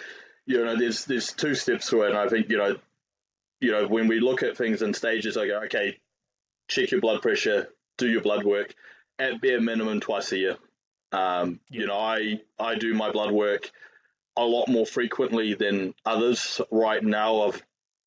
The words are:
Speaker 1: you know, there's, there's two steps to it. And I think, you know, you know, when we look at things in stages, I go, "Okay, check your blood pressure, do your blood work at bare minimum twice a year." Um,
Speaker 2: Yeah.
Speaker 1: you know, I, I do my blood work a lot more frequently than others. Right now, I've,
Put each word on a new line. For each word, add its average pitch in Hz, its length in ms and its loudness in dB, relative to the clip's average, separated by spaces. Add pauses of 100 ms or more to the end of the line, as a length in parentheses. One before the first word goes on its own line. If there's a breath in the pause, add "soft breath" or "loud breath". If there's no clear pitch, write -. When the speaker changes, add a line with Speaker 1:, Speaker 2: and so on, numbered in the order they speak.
(480 loud breath)
Speaker 1:
you 123 180 2
know, 113 100 0
there's, 117 300 0
there's 123 280 -4
two 147 200 -2
steps 123 380 -2
to 113 100 4
it. 104 80 4
And 104 80 0
I 104 120 0
think, 110 200 0
you 107 80 2
know, 101 200 0 (840)
you 117 120 2
know, 107 160 2
when 113 200 2
we 113 120 4
look 127 240 2
at 120 140 -2
things 110 240 0
in 104 140 0
stages, 113 420 -2
I 107 100 0
go, 101 180 -2
"Okay, 101 340 -4 (680)
check 127 240 0
your 120 100 2
blood 110 200 0
pressure, 104 480 0 (280)
do 123 120 0
your 113 120 2
blood 104 220 0
work 101 300 0 (460 loud breath)
at 131 220 -2
bare 127 200 2
minimum 110 380 0
twice 101 320 -4
a 95 60 -2
year." 95 200 0 (540)
Um, 90 480 -2 (100)
Speaker 2:
Yeah. 117 120 -8
Speaker 1:
you 101 60 -4
know, 101 100 -2
I, 110 440 -2 (180)
I 113 160 -2
do 110 180 -2
my 107 180 0
blood 104 200 0
work 104 380 0 (680 loud breath)
a 120 80 2
lot 117 240 2
more 117 180 4
frequently 113 680 -2
than 101 400 -2 (100)
others. 113 560 0 (120)
Right 110 320 2
now, 107 400 2
I've, 95 200 -2 (440)